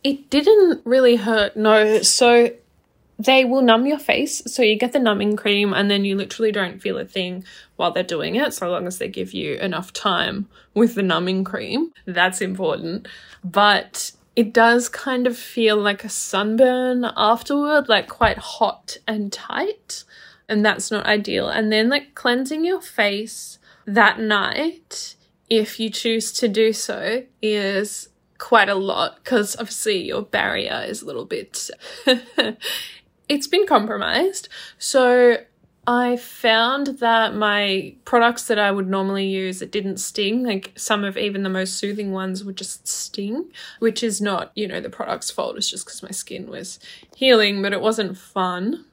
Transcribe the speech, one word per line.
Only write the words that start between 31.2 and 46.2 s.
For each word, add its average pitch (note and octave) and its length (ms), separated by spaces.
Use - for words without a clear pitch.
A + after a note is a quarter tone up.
bit, - 440
<laughs> - 1200
it's C#4+ 200
been F#4+ 180
compromised. A3 800
So B3 600
I B3 320
found B3 840
that A3+ 340
my G3+ 720
products A#3+ 400
that G#3+ 160
I G3+ 100
would G3 180
normally G3 380
use F#3+ 320
that - 140
didn't G3 260
sting, G#3 460
like, G3+ 320
some G#3 260
of G3 140
even G3 260
the F#3+ 80
most F#3 260
soothing G#3 360
ones F#3+ 320
would F#3+ 120
just - 300
sting, G#3+ 640
which A3+ 240
is G#3+ 160
not, G3+ 340
you G3+ 140
know, F3+ 120
the - 100
product's - 420
fault. - 240
It's G#3 120
just - 180
'cause - 180
my - 80
skin - 340